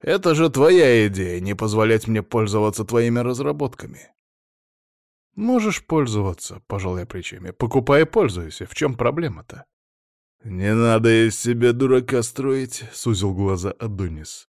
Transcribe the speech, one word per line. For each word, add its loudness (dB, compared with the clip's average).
Это 2
же 4
твоя 6
идея — -4
не -4
позволять 2
мне 0
пользоваться 0
твоими 0
разработками». -6
«Можешь 0
пользоваться», — -2
пожал -6
я -8
плечами. -14
«Покупай 2
и 4
пользуйся. -2
В -20
чем -2
проблема-то?» -6
«Не -2
надо 4
из -4
себя 2
дурака 2
строить», — -6
сузил -2
глаза -2
Адонис. -10